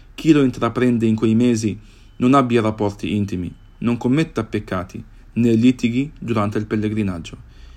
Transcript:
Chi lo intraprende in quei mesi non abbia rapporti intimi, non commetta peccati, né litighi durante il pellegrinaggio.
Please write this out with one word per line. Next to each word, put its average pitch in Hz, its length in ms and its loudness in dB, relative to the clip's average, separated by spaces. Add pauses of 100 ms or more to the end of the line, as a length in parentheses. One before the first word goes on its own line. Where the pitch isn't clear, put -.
(160)
Chi 156 160 2
lo 147 120 6
intraprende 120 640 0
in 110 80 2
quei 113 180 2
mesi 113 440 2 (400)
non 127 180 2
abbia 120 260 2
rapporti 104 540 -2
intimi, 92 360 -4 (280)
non 117 180 -2
commetta 131 460 -2
peccati, 98 600 -8 (300)
né 117 200 2
litighi 123 640 2
durante 107 400 -2
il 107 80 -6
pellegrinaggio. 107 720 -4 (400)